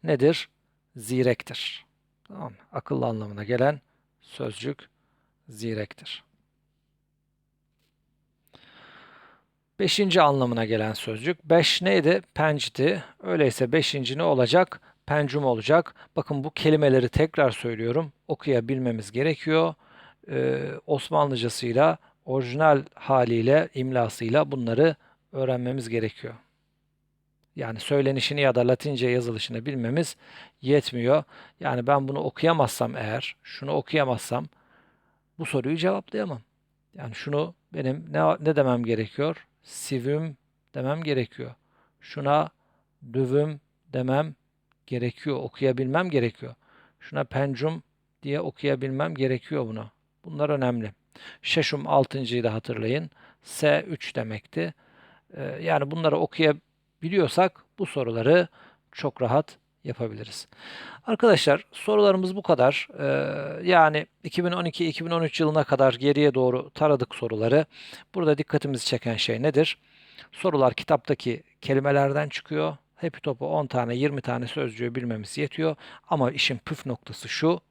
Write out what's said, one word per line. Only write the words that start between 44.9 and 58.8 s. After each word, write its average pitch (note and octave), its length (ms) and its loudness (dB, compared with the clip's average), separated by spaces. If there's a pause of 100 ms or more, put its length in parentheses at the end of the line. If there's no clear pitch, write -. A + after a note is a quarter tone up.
Okuyabilmem C3 760 -2
gerekiyor. A#2 440 -2 (460)
Şuna C#3+ 240 -6
pencum C#3 580 -4 (400)
diye C#3+ 180 -4
okuyabilmem C#3 760 -4
gerekiyor C3 520 -2
bunu. A2 240 -10 (360)
Bunlar D3 240 -2
önemli. B2 420 -2 (500)
Şeşum - 440 -2
altıncıyı B2+ 580 0
da A2 100 0
hatırlayın. A#2 560 -4 (320)
S D3+ 460 0
üç - 280 -10
demekti. A2+ 580 -8 (600)
Ee, - 60 -12 (200)
yani D3 280 -2
bunları D#3+ 260 0
okuyabiliyorsak E3 1500 0 (140)
bu F#3+ 80 -4
soruları C3 600 2 (440)